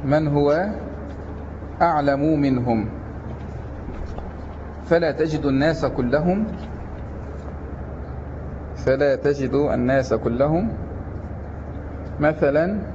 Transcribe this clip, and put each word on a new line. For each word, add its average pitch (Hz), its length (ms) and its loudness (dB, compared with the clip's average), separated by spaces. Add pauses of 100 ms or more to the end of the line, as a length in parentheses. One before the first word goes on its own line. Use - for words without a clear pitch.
من 151 220 4
هو 147 420 4 (1120)
أعلم 147 600 4
منهم، 123 480 4 (2000)
فلا 170 260 4
تجد 151 340 0
الناس 143 400 4
كلهم، 151 600 2 (2250)
فلا 135 400 2
تجد 139 380 0
الناس 131 600 4
كلهم 143 560 2 (1500)
مثلا 156 600 4 (160)